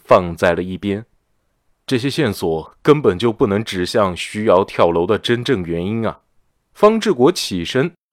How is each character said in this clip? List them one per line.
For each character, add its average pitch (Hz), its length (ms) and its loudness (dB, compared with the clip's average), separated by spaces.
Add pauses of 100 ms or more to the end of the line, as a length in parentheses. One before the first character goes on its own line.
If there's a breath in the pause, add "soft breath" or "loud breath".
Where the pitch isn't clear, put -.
放 90 320 2
在 90 160 2
了 85 100 -2
一 92 140 -8
边， 101 300 -6 (800)
这 131 120 -2
些 131 120 -2
线 131 200 -2
索 80 520 -6
根 147 180 4
本 101 180 0
就 117 140 0
不 120 140 0
能 104 180 -2
指 90 220 -4
向 98 280 0
徐 107 300 -8
瑶 98 180 4
跳 98 280 0
楼 85 160 0
的 101 120 0
真 120 240 -2
正 117 200 -2
原 85 220 -6
因 110 220 -4
啊。 - 140 -8 (540)
方 214 260 4
志 208 140 0
国 127 180 4
起 87 320 -6
身 131 300 -2 (180)